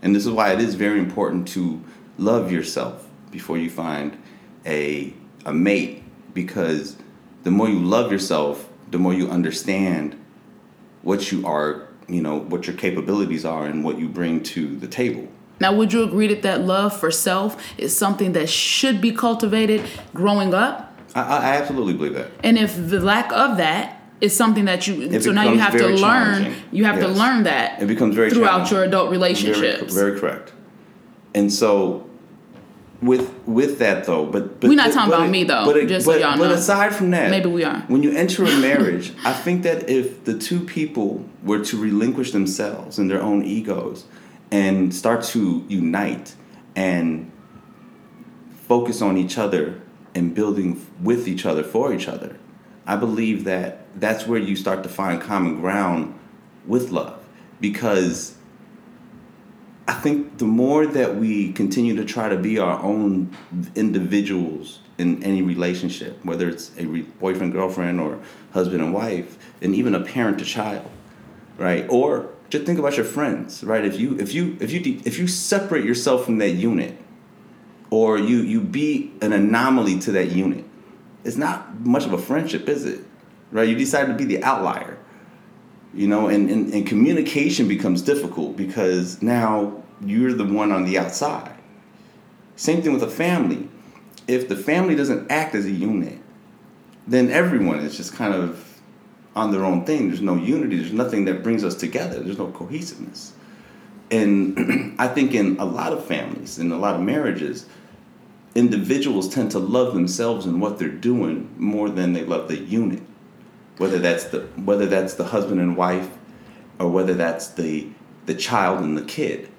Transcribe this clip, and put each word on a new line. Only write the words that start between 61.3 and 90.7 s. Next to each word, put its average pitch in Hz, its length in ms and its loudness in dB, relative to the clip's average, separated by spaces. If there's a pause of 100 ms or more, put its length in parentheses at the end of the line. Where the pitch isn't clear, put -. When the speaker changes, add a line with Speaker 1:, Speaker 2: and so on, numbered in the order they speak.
Speaker 1:
continue 110 420 0
to 107 100 -2
try 110 240 -4
to 95 80 0
be 107 200 0
our 92 240 0
own 98 540 0 (400)
individuals 95 1040 -2 (180)
in 87 260 0
any 98 180 0
relationship, 87 840 -4
whether 87 240 -2
it's - 280 -10
a 82 100 -6
re-, 82 160 -4
boyfriend, 92 500 -4
girlfriend, 92 460 -2
or 76 200 -4 (320)
husband 90 300 0
and 82 120 -2
wife, 101 440 -4 (240)
and 95 140 0
even 120 180 0
a 95 80 0
parent 104 380 -2
to - 60 -8
child, 107 440 -6 (680)
right? 90 320 -2
Or 143 400 2 (200)
just 143 160 -4
think 165 140 0
about 143 180 0
your - 80 0
friends, 123 580 -4
right? 107 220 0
If 95 140 -2
you, 127 200 0
if 101 140 -6
you, 170 260 -2
if 113 120 -4
you 170 80 -2
de-, 135 260 -4
if 123 140 -4
you 180 80 0
separate 180 580 0
yourself 123 400 2
from 113 140 0
that 101 120 2
unit, 90 460 0 (920)
or 110 260 4
you, 113 200 2
you 110 240 0
be 135 500 -2 (100)
an 117 120 0
anomaly 110 640 4
to 107 140 -4
that 92 180 2
unit, 92 340 -2 (580)
it's 117 140 -6
not - 440 -6
much 123 240 2
of - 80 -2
a - 40 0
friendship, - 500 -4
is 143 180 -2
it? - 160 -6 (500)
Right? 113 180 2
You 113 60 2
decide 135 320 0
to 123 60 -2
be 131 120 -2
the - 180 -2
outlier, 110 540 -2 (960)
you 101 140 0
know, 104 200 2
and, 101 220 4
and, 107 240 0
and 104 120 0
communication 143 840 2
becomes 90 340 0
difficult - 560 -2
because 92 640 -2
now 107 600 0 (200)
you're 117 320 2
the 110 100 -2
one 104 280 0